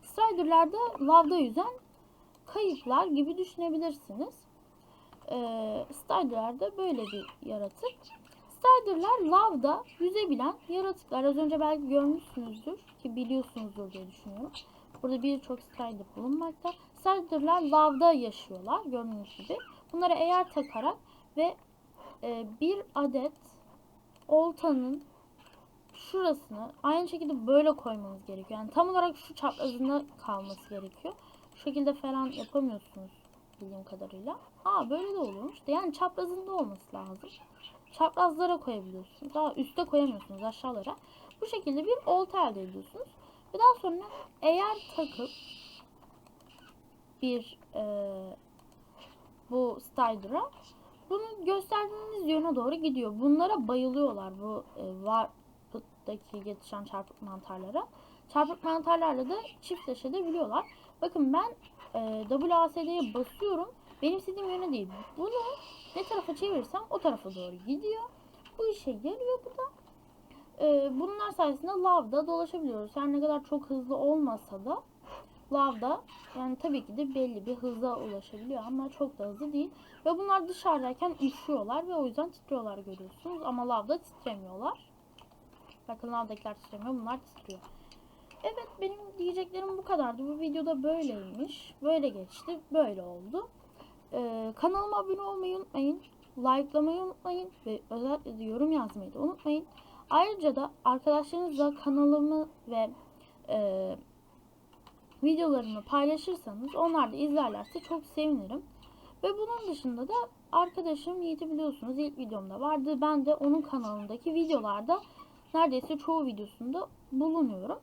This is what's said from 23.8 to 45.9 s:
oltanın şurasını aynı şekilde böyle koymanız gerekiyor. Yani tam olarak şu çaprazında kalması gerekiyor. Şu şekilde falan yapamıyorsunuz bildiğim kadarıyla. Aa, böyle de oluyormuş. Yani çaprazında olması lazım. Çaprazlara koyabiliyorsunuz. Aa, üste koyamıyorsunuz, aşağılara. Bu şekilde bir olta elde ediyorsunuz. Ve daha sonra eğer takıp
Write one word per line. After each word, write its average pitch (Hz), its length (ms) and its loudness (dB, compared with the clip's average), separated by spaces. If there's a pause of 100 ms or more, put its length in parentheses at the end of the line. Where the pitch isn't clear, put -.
oltanın 285 760 4 (880)
şurasını 285 800 -2 (120)
aynı 330 240 2
şekilde 294 400 -2
böyle 294 240 8
koymanız 202 540 -6
gerekiyor. 190 340 -10
Yani 214 100 -8
tam 339 200 4
olarak 349 280 2
şu - 180 -18
çaprazında 269 680 -2 (120)
kalması 196 520 -8
gerekiyor. 202 440 -10 (420)
Şu - 80 -20
şekilde 285 300 2
falan 269 320 -2
yapamıyorsunuz 226 840 -4 (500)
bildiğim 196 220 -14
kadarıyla. 196 520 -12 (300)
Aa, 359 240 2
böyle 370 240 -2
de 403 40 -2
oluyormuş. 226 400 -6 (100)
Yani 320 260 0
çaprazında 359 580 -4
olması 226 440 -6
lazım. 190 340 -14 (600)
Çaprazlara 339 680 2
koyabiliyorsunuz. 190 800 -10
Aa, 302 220 2
üste 277 280 -2
koyamıyorsunuz, 214 580 2
aşağılara. 226 520 -6 (460)
Bu 427 40 -4
şekilde 320 400 -2
bir 453 100 4 (100)
olta 359 440 4
elde 196 140 -6
ediyorsunuz. 196 440 -12 (460)
Ve 381 60 -4
daha 494 220 8
sonra 370 240 -2 (360)
eğer 392 360 4 (180)
takıp 277 340 -4 (1900)